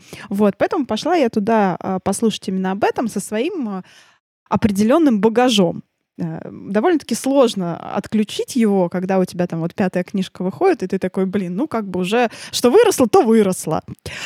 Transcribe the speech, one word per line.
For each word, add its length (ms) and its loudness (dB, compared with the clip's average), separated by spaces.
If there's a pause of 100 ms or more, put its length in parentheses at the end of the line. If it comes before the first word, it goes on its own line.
(280)
Вот, 300 2
поэтому 280 0
пошла 300 -2
я 120 2
туда, 520 2
а, 180 -4
послушать 220 -4 (280)
именно 240 -2
об 120 -2
этом 240 -2
со 120 -6
своим, 480 -4
а, 140 -8 (680)
определенным 720 4
багажом. 600 2 (360)
Э, 220 -6 (100)
довольно-таки 640 -2
сложно 640 0 (200)
отключить 600 -4
его, 340 2
когда 280 -2
у 60 2
тебя 220 -4
там 140 -6
вот 140 -4
пятая 300 -2
книжка 400 -6
выходит, 380 0
и 60 -4
ты 100 -4
такой: 280 -2
«Блин, 300 -4
ну, 120 -2
как 200 -6
бы 120 -4
уже 300 0 (220)
что 180 2
выросло, 380 6
то 140 6
выросло». 600 2 (440)